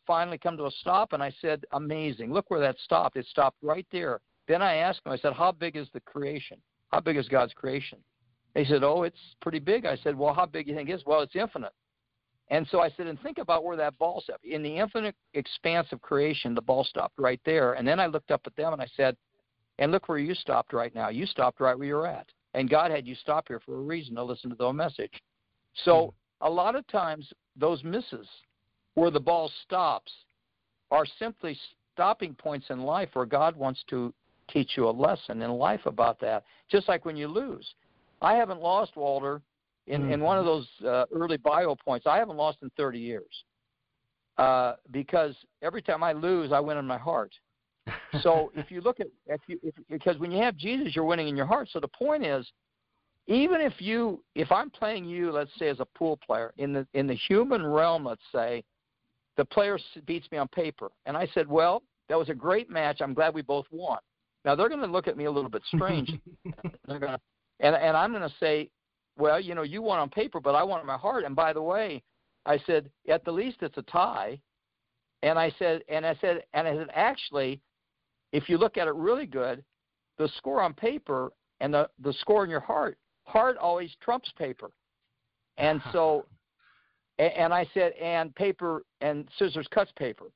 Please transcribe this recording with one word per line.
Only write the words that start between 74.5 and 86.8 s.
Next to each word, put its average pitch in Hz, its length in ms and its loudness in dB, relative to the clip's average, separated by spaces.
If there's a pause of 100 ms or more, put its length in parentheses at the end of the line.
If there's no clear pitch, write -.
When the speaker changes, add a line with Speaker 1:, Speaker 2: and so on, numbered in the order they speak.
Speaker 1:
And 160 160 2
I 165 200 2
said, 165 300 0
and 156 180 -2
I 160 140 0
said, 175 240 0 (100)
and 160 120 0
I 151 80 0
said, 160 200 -4
"Actually, 147 640 -2 (720)
if 143 160 -2
you 170 80 4
look 208 220 4
at 175 100 2
it 151 60 0
really 220 320 0
good, 131 360 -4 (540)
the 151 120 0 (100)
score 269 240 0
on 170 100 2
paper 147 580 -4 (300)
and 147 140 -2
the, 147 160 4 (120)
the 143 120 -2
score 208 300 4
in 175 60 -6
your 156 100 -2
heart, - 360 -2 (280)
heart 247 340 4
always 175 320 0 (100)
trumps 247 380 -4
paper." 127 320 -6 (880)
And 151 220 2 (120)
so, 156 340 2 (460)
Speaker 2:
<laughs> - 460 -20